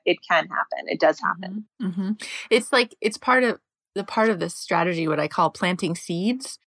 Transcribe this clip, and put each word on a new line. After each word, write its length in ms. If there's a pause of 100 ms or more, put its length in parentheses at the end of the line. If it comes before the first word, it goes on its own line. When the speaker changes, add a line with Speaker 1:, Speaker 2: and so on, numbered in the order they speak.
Speaker 1:
it 140 (120)
can 160
happen. 400
It 140
does 180
happen. 480 (160)
Speaker 2:
Mm-hmm. 180
Mm-hmm. 120 (360)
It's 240
like, 280
it's 180
part 240
of, 160 (380)
the 80
part 240
of 100
this 160
strategy, 540
what 100
I 80
call 240
planting 460
seeds. 720